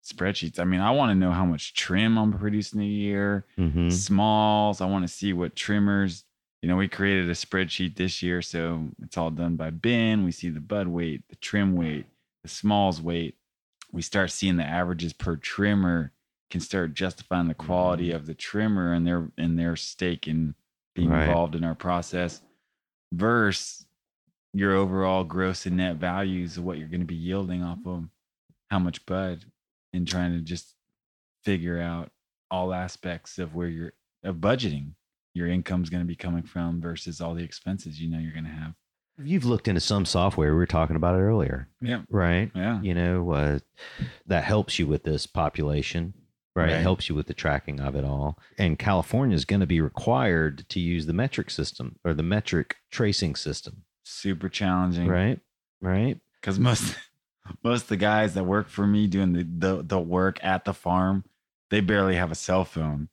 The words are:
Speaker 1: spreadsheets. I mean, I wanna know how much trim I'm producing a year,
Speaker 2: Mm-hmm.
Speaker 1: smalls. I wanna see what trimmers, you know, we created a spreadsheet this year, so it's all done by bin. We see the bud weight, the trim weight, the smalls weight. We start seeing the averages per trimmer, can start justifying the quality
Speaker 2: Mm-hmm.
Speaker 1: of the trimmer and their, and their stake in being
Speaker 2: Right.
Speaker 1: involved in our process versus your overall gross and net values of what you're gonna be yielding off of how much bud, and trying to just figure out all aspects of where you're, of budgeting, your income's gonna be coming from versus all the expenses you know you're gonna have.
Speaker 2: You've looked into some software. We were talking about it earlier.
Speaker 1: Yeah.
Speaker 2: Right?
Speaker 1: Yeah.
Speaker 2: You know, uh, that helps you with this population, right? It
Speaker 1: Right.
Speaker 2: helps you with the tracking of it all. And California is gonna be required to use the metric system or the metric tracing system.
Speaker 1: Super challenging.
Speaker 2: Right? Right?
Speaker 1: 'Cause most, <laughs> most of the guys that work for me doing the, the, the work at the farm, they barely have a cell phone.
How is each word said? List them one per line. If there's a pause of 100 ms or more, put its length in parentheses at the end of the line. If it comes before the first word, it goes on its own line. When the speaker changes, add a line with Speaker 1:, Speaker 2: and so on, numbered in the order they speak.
Speaker 1:
spreadsheets.
I
mean,
I
wanna
know
how
much
trim
I'm
producing
a
year, (120)
Speaker 2:
Mm-hmm.
Speaker 1:
smalls.
I
wanna
see
what
trimmers, (360)
you
know,
we
created
a
spreadsheet
this
year,
so (120)
it's
all
done
by
bin.
We
see
the
bud
weight,
the
trim
weight, (380)
the
smalls
weight. (580)
We
start
seeing
the
averages
per
trimmer, (380)
can
start
justifying
the
quality
Speaker 2:
Mm-hmm.
Speaker 1:
of
the
trimmer
and
their,
and
their
stake
in (380)
being
Speaker 2:
Right.
Speaker 1:
involved
in
our
process (720)
versus (680)
your
overall
gross
and
net
values
of
what
you're
gonna
be
yielding
off
of (600)
how
much
bud, (480)
and
trying
to
just (680)
figure
out (380)
all
aspects
of
where
you're, (300)
of
budgeting, (420)
your
income's
gonna
be
coming
from
versus
all
the
expenses
you
know
you're
gonna
have. (480)
Speaker 2:
You've
looked
into
some
software.
We
were
talking
about
it
earlier. (140)
Speaker 1:
Yeah.
Speaker 2:
Right?
Speaker 1:
Yeah.
Speaker 2:
You
know,
uh, (680)
that
helps
you
with
this
population, (420)
right?
It
Speaker 1:
Right.
Speaker 2:
helps
you
with
the
tracking
of
it
all. (180)
And
California
is
gonna
be
required
to
use
the
metric
system
or
the
metric (120)
tracing
system. (220)
Speaker 1:
Super
challenging.
Speaker 2:
Right? (420)
Right? (220)
Speaker 1:
'Cause
most, (400)
<laughs>
most
of
the
guys
that
work
for
me
doing
the,
the,
the
work
at
the
farm, (440)
they
barely
have
a
cell
phone.